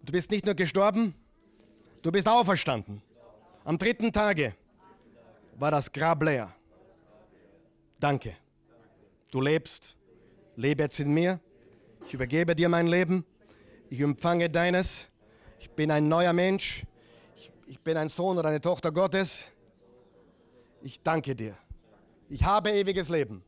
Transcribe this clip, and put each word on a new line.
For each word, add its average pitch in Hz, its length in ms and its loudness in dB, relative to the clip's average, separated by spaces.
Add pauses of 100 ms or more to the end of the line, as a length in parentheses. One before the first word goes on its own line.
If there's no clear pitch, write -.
Du 143 100 -10
bist 175 180 -2
nicht 202 160 0
nur 202 80 0
gestorben, 190 600 0 (840)
du 165 100 -2
bist 196 160 2
auferstanden. 156 760 2 (640)
Am 160 120 -2
dritten 220 360 0
Tage 175 420 0 (1040)
war 147 140 2
das 143 180 0
Grab 156 320 0
leer. 127 320 0 (1400)
Danke. 127 380 -2 (960)
Du 131 80 -2
lebst. 156 560 -4 (580)
Lebe 147 300 0
jetzt - 160 -4
in 147 120 0
mir. 170 280 0 (680)
Ich - 80 -12
übergebe 147 400 0
dir 165 140 2
mein 170 180 2
Leben. 175 400 2 (640)
Ich 127 100 -8
empfange 170 480 0
deines. 175 600 0 (500)
Ich - 140 -20
bin 156 180 0
ein 151 180 2
neuer 170 240 4
Mensch. 185 540 0 (480)
Ich, - 160 -20 (160)
ich 131 140 -20
bin 160 160 -2
ein 156 120 -2
Sohn 180 300 -2
oder 156 100 0
eine 151 120 0
Tochter 165 320 -2
Gottes. 185 520 0 (1400)
Ich 135 200 -18
danke 156 320 -2
dir. 107 220 -10 (720)
Ich 143 160 -2
habe 202 260 2
ewiges 190 380 0
Leben. 120 400 -2